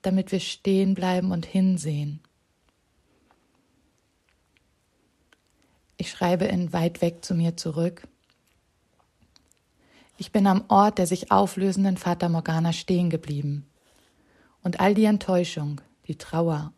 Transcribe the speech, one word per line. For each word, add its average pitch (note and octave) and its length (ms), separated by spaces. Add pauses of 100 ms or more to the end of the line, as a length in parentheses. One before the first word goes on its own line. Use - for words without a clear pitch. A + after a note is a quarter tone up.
damit F#3+ 300
wir F#3+ 80
stehen F#3+ 560
bleiben F#3 360
und E3 140
hinsehen. D#3 760 (3750)
Ich - 120
schreibe F3+ 360
in F3+ 280
Weit E3+ 280
weg E3+ 240
zu F3+ 100
mir E3 220
zurück. E3+ 500 (2000)
Ich - 140
bin G3+ 140
am F#3+ 220
Ort G#3 320
der F3+ 80
sich F3+ 240
auflösenden F#3+ 680
Fata F3 320
Morgana E3 440
stehen F3 360
geblieben. D3 560 (960)
Und F3 180
all G3+ 140
die G#3+ 120
Enttäuschung, F3 760 (260)
die D3+ 100
Trauer D#3+ 600